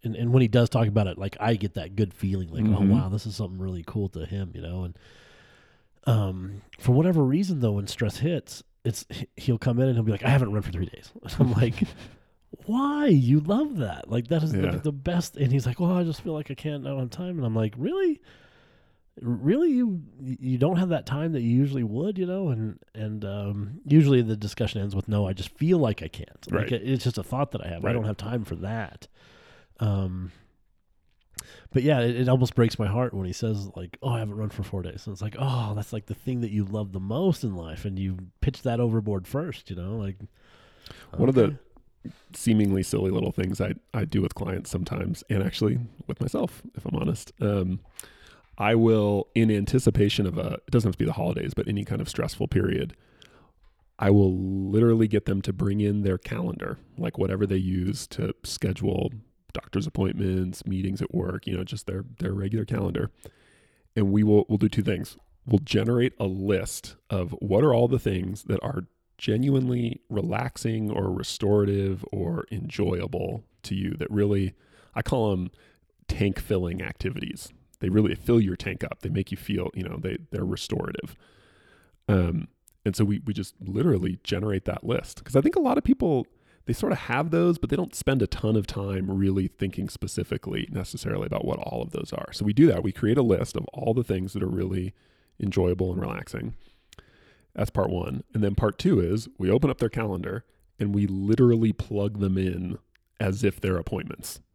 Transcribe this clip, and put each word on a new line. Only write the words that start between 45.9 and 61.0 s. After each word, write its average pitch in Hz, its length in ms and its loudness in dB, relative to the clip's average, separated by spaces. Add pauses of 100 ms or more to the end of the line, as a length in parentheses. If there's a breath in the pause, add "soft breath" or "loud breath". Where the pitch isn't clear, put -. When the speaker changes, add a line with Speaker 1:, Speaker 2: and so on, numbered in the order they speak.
Speaker 2:
with - 140 -8
myself, - 420 -4 (140)
if - 100 -14
I'm - 100 -4
honest, - 440 -4
um, 98 400 0 (760 loud breath)
I 107 200 2
will, 107 580 4
in 110 160 6
anticipation 104 800 2
of 85 100 -4
a, - 140 -4 (120)
it - 60 -12
doesn't 117 160 4
have 92 80 0
to - 40 -12
be - 80 0
the - 80 -2
holidays, - 400 -2
but - 120 -2
any 101 180 -2
kind - 160 -4
of - 80 -6
stressful - 380 -4
period, - 480 0 (1040 soft breath)
I 98 120 2
will 98 280 8
literally 101 680 4
get 104 160 2
them 98 180 0
to 101 100 -2
bring 101 280 0
in 104 220 2
their 95 160 2
calendar, - 600 -6 (180)
like, 170 220 -4
whatever 95 280 2
they 98 100 2
use 92 520 0
to - 240 -4 (120)
schedule - 680 -2 (420)
doctor's - 340 -4
appointments, 95 800 -2
meetings 95 340 -2